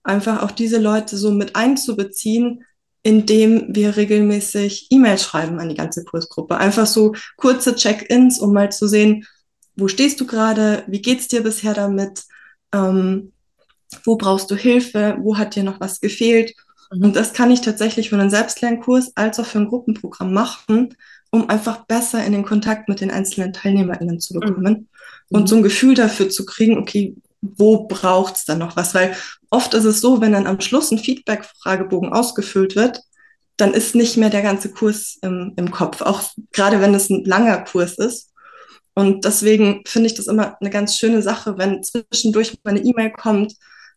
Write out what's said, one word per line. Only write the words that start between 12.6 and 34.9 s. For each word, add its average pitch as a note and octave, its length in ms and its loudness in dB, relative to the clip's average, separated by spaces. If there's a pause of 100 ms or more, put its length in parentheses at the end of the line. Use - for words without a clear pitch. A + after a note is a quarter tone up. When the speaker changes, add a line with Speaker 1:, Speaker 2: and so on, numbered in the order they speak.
Speaker 1:
Ähm, F#3+ 600 0 (720)
wo A3+ 120 2
brauchst F#3+ 340 0
du G3+ 60 -2
Hilfe? A3+ 640 0
Wo G#3 180 -2
hat G#3 160 -4
dir G3+ 100 -2
noch F#3+ 160 -6
was F#3+ 200 -10
gefehlt?“ A3+ 540 0 (360)
Speaker 2:
Mhm. F#3 140 -2
Speaker 1:
Und G3+ 120 4
das A3 160 -2
kann B3 180 4
ich B3 100 6
tatsächlich A3 500 -2
für G#3 60 0
einen G3 140 2
Selbstlernkurs A#3 880 0
als G#3+ 240 -2
auch A3+ 60 -4
für G#3+ 120 -4
ein G#3 100 0
Gruppenprogramm A3 640 -6
machen, A#3 640 -2 (360)
um A3+ 200 0
einfach G#3+ 360 -4
besser A#3 380 -4
in G#3 80 -2
den G3+ 120 -2
Kontakt G#3+ 440 -2
mit G3 120 -4
den G3 100 -4
einzelnen F#3+ 420 -6
TeilnehmerInnen F3 680 -2
zu - 140 -12
Speaker 2:
Mhm. E3+ 60 -4
Speaker 1:
bekommen G3+ 480 -2 (420)
und G#3 120 2
Speaker 2:
Mhm. F#3 40 0
Speaker 1:
so G#3+ 100 4
ein A3 60 6
Gefühl B3+ 320 4
dafür A3 340 2
zu - 180 -8
kriegen, A3+ 320 2
„Okay, G3+ 380 -4 (240)
wo G#3 460 2
braucht's F#3 580 0
dann D#3+ 140 -4
noch E3+ 180 -8
was?“ F3 180 -4
Weil F#3 200 2 (360)
oft B3 240 0
ist A3 100 2
es G#3+ 160 2
so, A#3+ 200 4
wenn A3 120 4
dann G3 140 2
am F#3+ 140 -4
Schluss D4 300 -2
ein A3 80 0
Feedback-Fragebogen F#3+ 1160 -4
ausgefüllt G3 640 -2
wird, A#3+ 240 0 (560)
dann G3 180 2
ist A3 200 0
nicht A#3 220 2
mehr A3 140 4
der G3+ 120 0
ganze G3 300 -2
Kurs - 500 -4